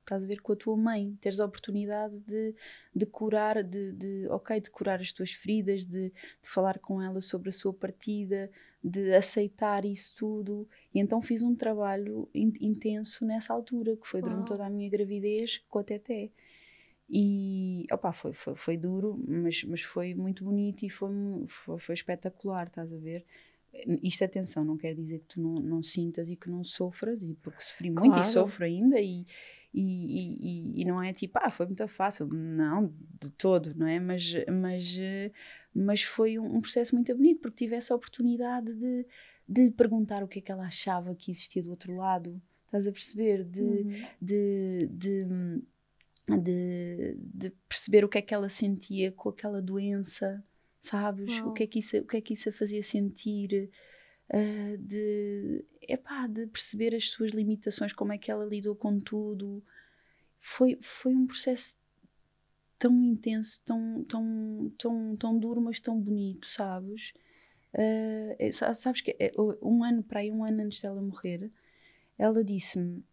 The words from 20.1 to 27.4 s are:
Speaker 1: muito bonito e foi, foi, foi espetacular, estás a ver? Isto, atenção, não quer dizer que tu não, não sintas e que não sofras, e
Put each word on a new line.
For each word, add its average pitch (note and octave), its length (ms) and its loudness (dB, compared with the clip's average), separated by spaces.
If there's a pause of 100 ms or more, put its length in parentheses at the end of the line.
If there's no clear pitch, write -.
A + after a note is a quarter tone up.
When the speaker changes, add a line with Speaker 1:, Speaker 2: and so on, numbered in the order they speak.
Speaker 1:
muito F#3 300 -2
bonito G3+ 400 0
e G3 60 -4
foi, G3 200 -6 (360)
foi, - 320 -10
foi E3+ 160 -6
espetacular, F3+ 720 -6
estás E3 260 -10
a E3 40 -10
ver? D#3+ 280 -10 (800)
Isto, F#3 220 2
atenção, F#3 400 -2
não D#3 120 0
quer D#3+ 180 -6
dizer D#3+ 240 -8
que D#3 160 -16
tu F3 60 -4
não, E3 160 0
não D#3+ 260 0
sintas E3+ 480 -4
e F3 60 -6
que F3 120 -12
não F3 160 -4
sofras, G3 580 -4
e E3 200 -6